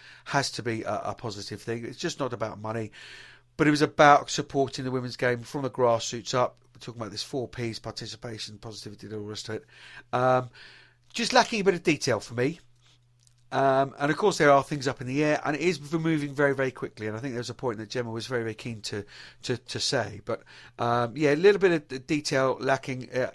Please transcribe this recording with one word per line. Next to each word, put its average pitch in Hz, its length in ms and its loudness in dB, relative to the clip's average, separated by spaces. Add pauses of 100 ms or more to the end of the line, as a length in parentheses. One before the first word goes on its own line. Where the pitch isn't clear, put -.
(240)
has - 280 0
to - 100 -8
be 113 200 -4
a, 101 220 -4
a 101 100 -6
positive 98 460 -10
thing. 117 240 -6
It's 120 140 -12
just 170 200 -6
not 127 140 -4
about 107 300 -6
money, 110 300 -6 (640)
but 151 80 4
it 151 40 4
was 147 120 4
about 147 480 8
supporting 139 560 -4
the 127 40 -4
women's 123 260 -6
game 123 240 0
from 131 200 -8
the 131 100 -4
grassroots 117 640 0
up. 123 220 0 (180)
We're - 60 -20
talking 117 220 -12
about 101 100 -8
this 107 100 -8
four 123 260 -6
Ps, 117 300 -6
participation, 110 800 -12
positivity, 104 520 -14
the 107 100 -10
rest 104 320 -10
of 110 60 -6
it. - 80 -10 (500)
Um, 127 340 2 (640)
just 233 220 -2
lacking 233 260 4
a 190 40 -2
bit 190 100 6
of 170 80 -6
detail 139 360 2
for - 140 -10
me. 123 280 -2 (920)
Um, 135 480 4
and 143 120 2
of 156 60 2
course, 202 220 2
there 147 120 8
are 139 120 8
things 139 260 -4
up 127 140 -4
in 123 40 -6
the 135 160 0
air, 151 220 2
and 147 100 0
it 139 60 -6
is 147 320 -2
moving 160 420 0
very, 139 200 4
very 131 160 0
quickly. 107 360 -10
And 107 80 -4
I 110 60 -8
think 131 140 -8
there 117 60 -4
was 117 100 -8
a 117 40 -10
point 120 220 -4
that 107 140 -12
Gemma 120 200 -4
was 113 160 -6
very, 123 140 -2
very 113 140 -4
keen 113 260 -10
to, 101 240 -6 (380)
to, 123 160 -2
to - 200 -10
say. 107 460 -2
But, - 180 -6 (360)
um, 120 400 0
yeah, 147 160 6
a - 20 4
little 190 240 6
bit 185 120 6
of 156 140 0
d-, 131 120 -10
detail 135 600 0
lacking, 131 560 -2
uh, 127 200 0